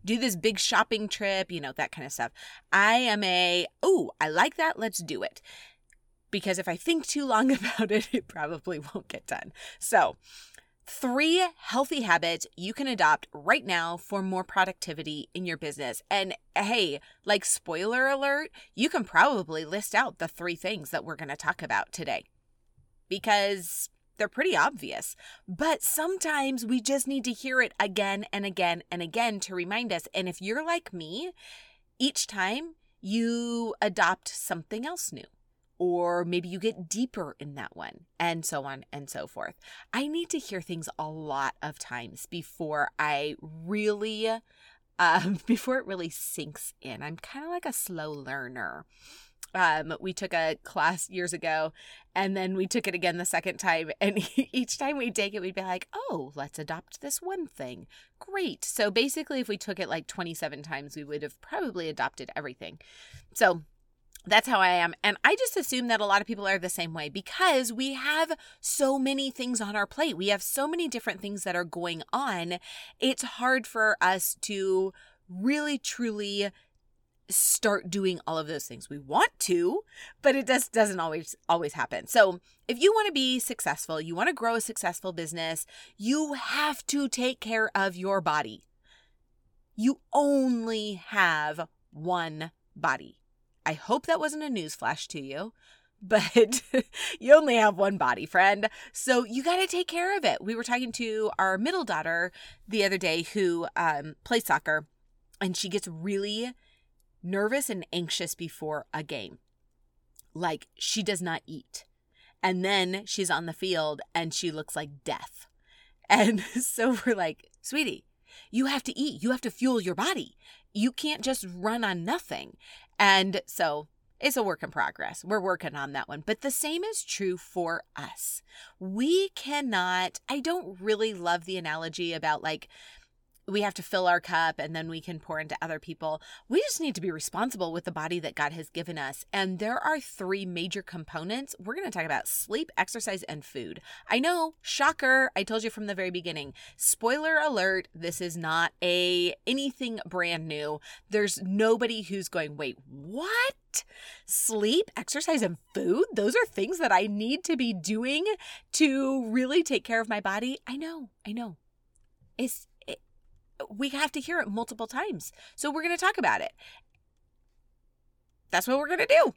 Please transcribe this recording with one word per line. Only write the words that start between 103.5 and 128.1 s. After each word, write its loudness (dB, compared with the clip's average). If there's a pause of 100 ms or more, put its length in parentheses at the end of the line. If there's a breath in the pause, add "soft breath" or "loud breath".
um, 0
plays 2
soccer, 0 (540)
and -2
she -4
gets -2
really -4 (680)
nervous 0
and -4
anxious -4
before -6
a -4
game. -10 (960)
Like, -4 (120)
she -2
does -2
not -4
eat. -14 (580 soft breath)
And 2
then 2
she's -2
on 0
the -6
field 0 (160)
and -2
she -2
looks -8
like -10
death. -8 (640 soft breath)
And 6
<laughs> -4
so 2 (100)
we're 4
like, -4 (120)
"Sweetie, -2 (440 loud breath)
you 2
have 0
to -4
eat. -2
You 2
have 0
to -4
fuel 2
your -2
body. -2 (360 loud breath)
You 2
can't -4
just -2
run -2
on -2
nothing." -4 (440 loud breath)
And 6
so 0 (320)
it's 2
a 0
work -2
in -10
progress. -4
We're 0
working -2
on -6
that -6
one. -10
But -2
the 0
same -2
is -4
true -2
for -4 (120)
us. -8 (380 loud breath)